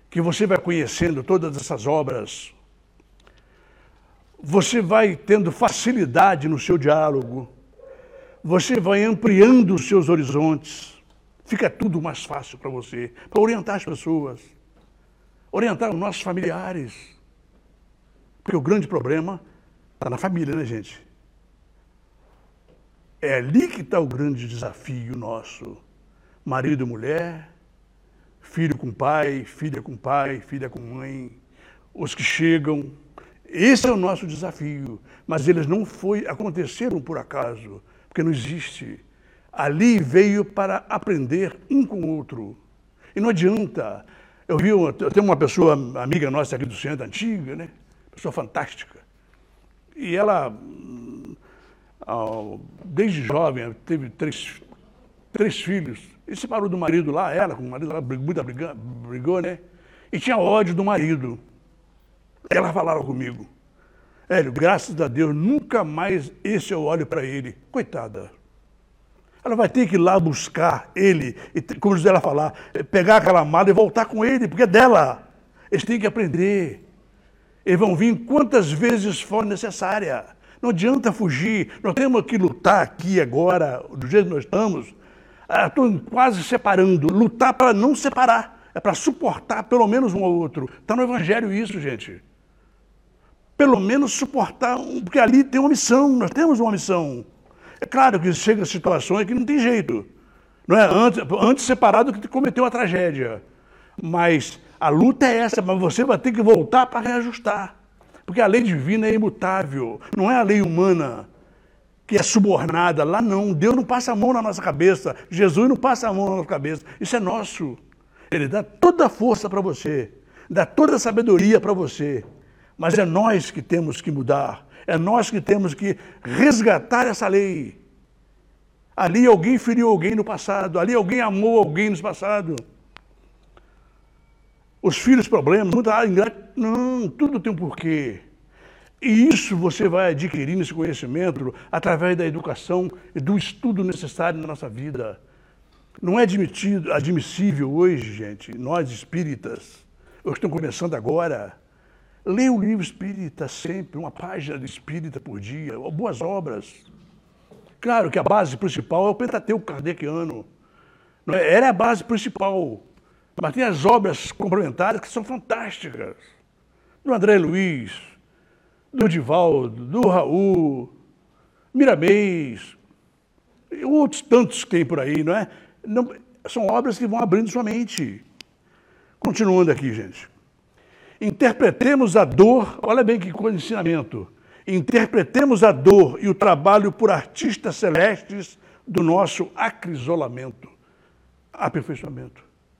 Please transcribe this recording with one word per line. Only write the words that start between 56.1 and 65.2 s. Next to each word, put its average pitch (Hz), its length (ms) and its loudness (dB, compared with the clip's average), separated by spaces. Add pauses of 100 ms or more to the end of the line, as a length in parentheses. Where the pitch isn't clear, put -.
E 202 80 -12
separou 220 320 -4
do 180 80 -4
marido 165 340 -2
lá, 160 220 -4
ela 170 220 -2
com 123 80 -12
o 123 80 -12
marido 147 200 -10
lá, 160 120 -8
brig-, 131 200 -8
muita 160 200 -4
briga, 127 320 -10
brigou, 123 640 -6
né? 170 200 -8 (520)
E 180 80 -4
tinha 247 160 -2
ódio 196 380 2
do 196 100 -2
marido. 156 560 -2 (1080)
Ela 180 200 0
falava 160 320 -2
comigo: 123 460 -10 (800)
"Hélio, 156 240 0
graças 165 480 0
a 147 80 0
Deus, 147 260 0